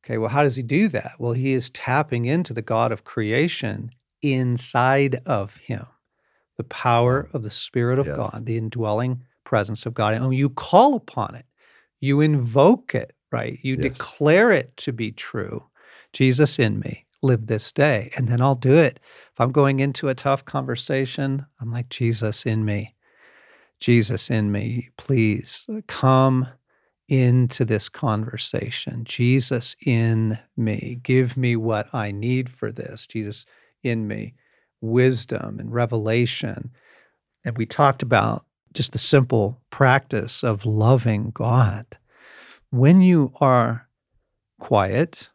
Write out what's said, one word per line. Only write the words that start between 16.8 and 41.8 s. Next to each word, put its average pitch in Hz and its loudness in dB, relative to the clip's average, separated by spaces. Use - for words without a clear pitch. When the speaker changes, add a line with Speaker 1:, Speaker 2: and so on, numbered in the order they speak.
Speaker 1:
live 117 2
this 110 -4
day." 127 0
And 123 -2
then 120 0
I'll 135 2
do 131 2
it. 156 4
If - -18
I'm 123 2
going 139 2
into 139 -2
a 131 -2
tough 139 -2
conversation, 135 -4
I'm 117 -8
like, 123 -6
"Jesus 110 -2
in 110 0
me, 104 -4
Jesus 110 2
in 107 2
me, 113 -4
please 117 -2
come 131 2
into 127 2
this 107 -2
conversation. - -6
Jesus 123 0
in 113 0
me, 113 -4
give 127 2
me 123 0
what 110 -2
I 104 -4
need 123 -4
for 113 -10
this. - -14
Jesus 104 -10
in 113 -4
me, 107 -8
wisdom 113 0
and 110 -10
revelation." 117 -2
And 117 -8
we 113 -2
talked 139 2
about 110 0
just - -4
the - -6
simple 123 2
practice 131 0
of 107 -2
loving 110 2
God. 113 0